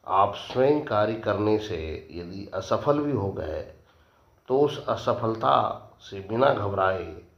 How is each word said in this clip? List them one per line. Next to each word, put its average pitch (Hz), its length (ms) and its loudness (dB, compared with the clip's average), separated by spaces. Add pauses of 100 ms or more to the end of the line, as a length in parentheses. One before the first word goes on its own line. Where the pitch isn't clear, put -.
आप 101 280 2
स्वयं 143 460 2
कार्य 110 340 0
करने 107 440 2
से 80 520 -6
यदि 87 420 -10
असफल 143 460 0
भी 147 120 -2
हो 98 200 -2
गए, 78 420 -8 (720)
तो 131 120 2
उस 143 280 0
असफलता 113 1000 0 (120)
से 101 180 -12
बिना 117 340 2
घबराए 95 520 0 (320)